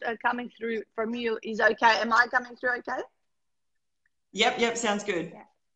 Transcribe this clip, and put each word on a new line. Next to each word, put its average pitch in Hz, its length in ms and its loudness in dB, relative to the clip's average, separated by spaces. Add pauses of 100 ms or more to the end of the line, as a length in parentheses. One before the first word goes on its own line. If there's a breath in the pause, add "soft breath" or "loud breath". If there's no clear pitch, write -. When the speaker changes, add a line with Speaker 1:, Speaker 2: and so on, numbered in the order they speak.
Speaker 1:
uh, 233 180 -2
coming 247 340 -2
through 226 260 -4 (120)
from 226 200 -4
you 233 280 -2
is 220 160 -6
okay. 226 420 6
Am 226 120 0
I 240 180 6
coming 247 240 -2
through 247 240 -2
okay? 262 220 -6 (1300)
Speaker 2:
Yep, 226 260 2
yep, 233 180 0
sounds 208 260 -2
good. 175 300 -4
Speaker 1:
Yeah. - 100 -20 (320)